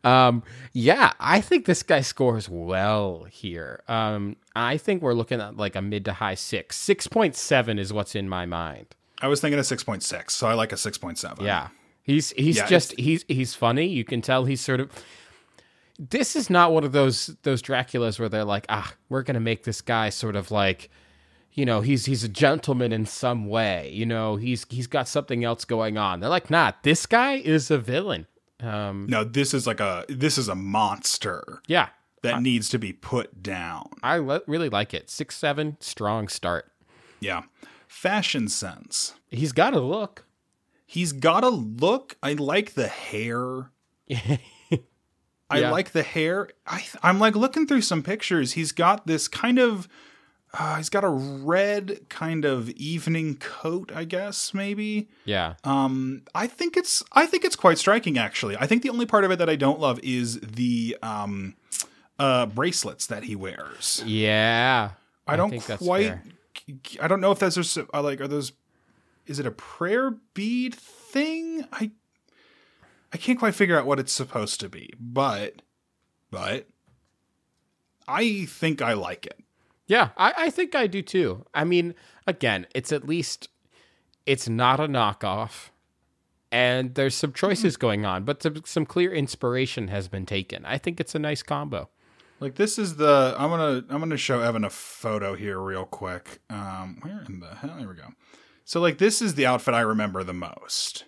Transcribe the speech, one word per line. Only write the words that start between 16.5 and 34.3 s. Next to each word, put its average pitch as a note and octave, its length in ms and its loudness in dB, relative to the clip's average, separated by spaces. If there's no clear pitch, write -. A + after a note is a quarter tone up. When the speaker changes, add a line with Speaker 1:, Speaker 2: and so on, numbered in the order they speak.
Speaker 1:
not F3 220 8
one D#3+ 100 6
of C#3+ 100 0
those, C3 500 2
those C3 200 0
Draculas B2 560 -2
where A2+ 100 -2
they're G#2+ 160 -2
like, G2+ 240 -2
"Ah, G#2 260 -4
we're C3 140 -2
gonna B2 180 -2
make A2+ 240 -2
this A2+ 160 -6
guy A2 280 0
sort G#2+ 260 -4
of G2 160 -4
like, G2 400 2
you C#3+ 140 0
know, A2 160 2
he's, C3 240 2
he's B2 180 0
a A2+ 40 -4
gentleman B2+ 640 2
in A2 120 0
some A#2+ 440 -2
way, G2 440 0
you A2 140 -2
know, A2 300 -2
he's, A#2+ 340 -2
he's A#2+ 160 -6
got C3 220 -2
something B2+ 360 -2
else A#2 220 -2
going A2 320 0
on." F#2+ 220 0
They're A2+ 100 -2
like, F3 180 0
"Nah, D3+ 240 4
this D#3 220 4
guy C4 280 4
is D#3 360 2
a D3+ 80 6
villain." B2 480 -4
Um, G2+ 500 -6
Speaker 2:
No, A2 140 2
this C3 280 0
is B2 140 0
like A2 140 -2
a, F#2 280 -2
this C#3 300 0
is A2+ 100 -2
a F#2+ 60 -2
monster G2 1120 -2
Speaker 1:
Yeah. D#3+ 220 2
Speaker 2:
that B2 140 0
Speaker 1:
I - 40 -2
Speaker 2:
needs A#2+ 300 2
to B2+ 80 0
be G2 160 -4
put - 480 -6
down. F2 480 -8
Speaker 1:
I D3 160 2
le-, D3 280 -2